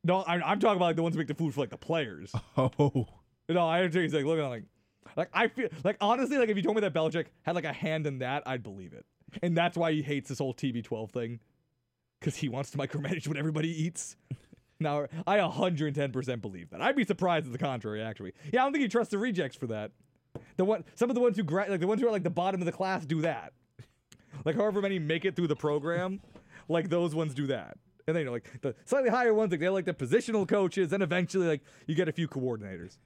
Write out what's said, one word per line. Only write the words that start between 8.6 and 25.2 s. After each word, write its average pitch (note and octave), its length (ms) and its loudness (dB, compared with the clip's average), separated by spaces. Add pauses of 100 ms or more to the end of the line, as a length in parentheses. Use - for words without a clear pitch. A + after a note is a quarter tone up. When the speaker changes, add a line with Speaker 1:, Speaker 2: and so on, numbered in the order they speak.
Speaker 1:
believe F#2+ 300 -14
it. - 120 -18 (360)
And E3+ 160 2
that's E3+ 180 2
why E3 160 2
he D3+ 100 2
hates D3 280 -4
this C3 100 -6
whole C3 140 -2
T C3+ 180 -2
B A2+ 100 -4
twelve A2 300 -6
thing, A#2 280 -6 (840)
'cause - 160 -2
he D3+ 100 -2
wants A#2+ 240 -4
to C#3+ 60 -6
micromanage C#3+ 500 -4
what D3+ 100 -2
everybody D#3 320 -2
eats. D#3+ 460 -4 (640)
Now, D3 280 0 (200)
I G3+ 100 6
a F3 120 4
hundred D3+ 460 0
ten C#3+ 160 0
percent B2 300 -4
believe F#2 280 -12
that. E2+ 120 -8
I'd C4+ 140 2
be A#3+ 100 2
surprised E3+ 420 0
at B2 40 -8
the B2 60 -8
contrary, A2 440 -4
actually. G2+ 320 -8 (200)
Yeah, B3 80 4
I C4 40 4
don't C#4 60 0
think C#4+ 120 0
he A#3 40 0
trusts A3+ 240 0
the G3+ 60 -2
rejects F#3 400 -2
for B2+ 100 -6
that. G#2+ 240 -6 (680)
The F#3 80 2
one, G3 180 0 (120)
some A#3+ 140 2
of B3 60 0
the B3 60 2
ones A#3+ 140 4
who G#3+ 80 0
gra-, F3+ 260 0
like, G3 120 0
the F3+ 60 2
ones A3 140 2
who A#3 60 2
are, A3+ 40 4
like, G3 120 0
the E3+ 60 0
bottom F3+ 320 0
of F3 40 -2
the E3+ 60 0
class F#3+ 340 -2
do D#3 180 -2
that. A#2 280 -4 (960)
Like, D#3+ 100 2
however G#3 260 2
many G3 180 0
make D#3+ 260 0